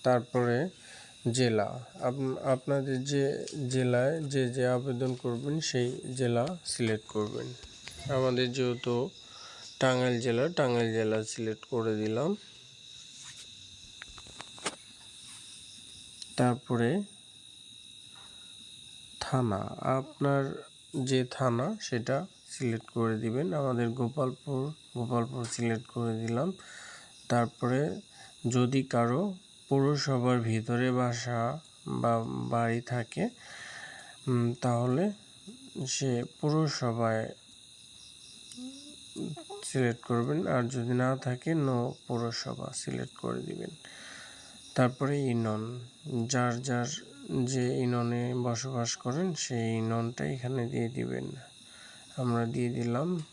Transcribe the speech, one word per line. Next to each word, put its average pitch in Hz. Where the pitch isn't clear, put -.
তারপরে 123
জেলা, 117
আপ-, 131
আপনাদের 135
যে 139
জেলায় 131
যে 135
যে 127
আবেদন 127
করবেন, 127
সেই 127
জেলা 123
সিলেক্ট 110
করবেন। 117
আমাদের 127
যেহেতু 123
টাঙ্গাইল 127
জেলা, 120
টাঙ্গাইল 120
জেলা 110
সিলেক্ট 110
করে 113
দিলাম। 113
তারপরে 123
থানা, 104
আপনার 139
যে 131
থানা, 131
সেটা 131
সিলেক্ট 113
করে 113
দিবেন। 120
আমাদের 127
গোপালপুর, 131
গোপালপুর 120
সিলেক্ট 117
করে 117
দিলাম। 117
তারপরে 127
যদি 123
কারো 135
পৌরসভার 135
ভিতরে 117
বাসা 120
বা 120
বাড়ি 120
থাকে, 123
উম, 120
তাহলে 127
সে 127
পৌরসভায় 120
সিলেক্ট 123
করবেন, 139
আর 135
যদি 120
না 127
থাকে, 131
no 135
পৌরসভা 120
সিলেক্ট -
করে 62
দিবেন। -
তারপরে 135
ইউনিয়ন, 117
যার 123
যার 123
যে 131
ইউনিয়নে 123
বসবাস 123
করেন, 160
সেই 117
ইউনিয়নটা 117
এখানে 123
দিয়ে 120
দিবেন। 127
আমরা 117
দিয়ে 120
দিলাম। 127